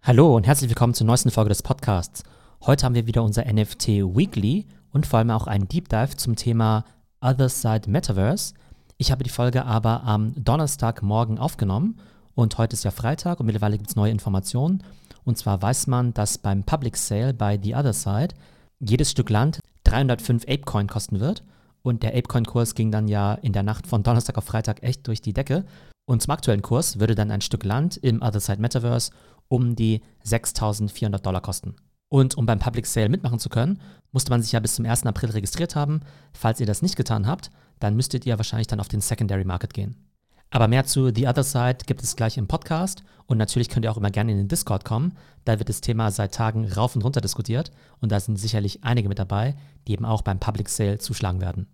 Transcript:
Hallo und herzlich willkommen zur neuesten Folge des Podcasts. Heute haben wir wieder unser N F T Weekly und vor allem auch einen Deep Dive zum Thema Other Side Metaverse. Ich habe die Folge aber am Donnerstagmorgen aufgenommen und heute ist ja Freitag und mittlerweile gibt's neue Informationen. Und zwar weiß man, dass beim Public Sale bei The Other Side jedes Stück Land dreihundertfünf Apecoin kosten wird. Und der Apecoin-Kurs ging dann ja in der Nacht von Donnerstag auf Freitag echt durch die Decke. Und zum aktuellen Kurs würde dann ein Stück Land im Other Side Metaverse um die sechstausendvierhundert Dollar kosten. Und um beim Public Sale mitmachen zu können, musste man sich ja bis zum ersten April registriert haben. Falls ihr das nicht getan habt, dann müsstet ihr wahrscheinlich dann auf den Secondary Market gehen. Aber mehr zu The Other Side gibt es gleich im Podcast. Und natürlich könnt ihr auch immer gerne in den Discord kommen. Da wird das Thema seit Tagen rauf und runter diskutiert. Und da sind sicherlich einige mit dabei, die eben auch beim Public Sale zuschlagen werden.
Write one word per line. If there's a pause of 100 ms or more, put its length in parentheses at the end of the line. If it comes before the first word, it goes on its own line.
(120)
Hallo
und
herzlich
willkommen
zur
neuesten
Folge
des
Podcasts. (420)
Heute
haben
wir
wieder
unser
N
F
T
Weekly (240)
und
vor
allem
auch
einen
Deep
Dive
zum
Thema (380)
Other
Side
Metaverse. (440)
Ich
habe
die
Folge
aber
am
Donnerstagmorgen
aufgenommen (380)
und
heute
ist
ja
Freitag
und
mittlerweile
gibt's
neue
Informationen. (400)
Und
zwar
weiß
man,
dass
beim
Public
Sale
bei
The
Other
Side (460)
jedes
Stück
Land (260)
dreihundertfünf
Apecoin
kosten
wird. (420)
Und
der
Apecoin-Kurs
ging
dann
ja
in
der
Nacht
von
Donnerstag
auf
Freitag
echt
durch
die
Decke. (420)
Und
zum
aktuellen
Kurs
würde
dann
ein
Stück
Land
im
Other
Side
Metaverse (360)
um
die (220)
sechstausendvierhundert
Dollar
kosten. (320)
Und
um
beim
Public
Sale
mitmachen
zu
können, (320)
musste
man
sich
ja
bis
zum
ersten
April
registriert
haben. (280)
Falls
ihr
das
nicht
getan
habt, (300)
dann
müsstet
ihr
wahrscheinlich
dann
auf
den
Secondary
Market
gehen. (440)
Aber
mehr
zu
The
Other
Side
gibt
es
gleich
im
Podcast. (220)
Und
natürlich
könnt
ihr
auch
immer
gerne
in
den
Discord
kommen. (260)
Da
wird
das
Thema
seit
Tagen
rauf
und
runter
diskutiert. (280)
Und
da
sind
sicherlich
einige
mit
dabei, (280)
die
eben
auch
beim
Public
Sale
zuschlagen
werden.